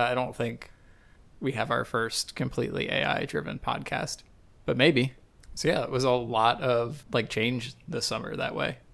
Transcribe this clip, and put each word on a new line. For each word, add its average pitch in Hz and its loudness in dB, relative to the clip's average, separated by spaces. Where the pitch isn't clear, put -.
I - 2
don't 127 -2
think 117 -4
we 127 0
have 110 0
our 120 2
first - -2
completely - -2
A - 2
I-driven - -2
podcast, - -4
but 135 0
maybe. 135 4
So - -2
yeah, 170 2
it - -6
was 127 0
a 131 4
lot 120 4
of, 120 0
like, 117 2
change 117 0
this - -2
summer 117 -4
that 127 -4
way. 143 -2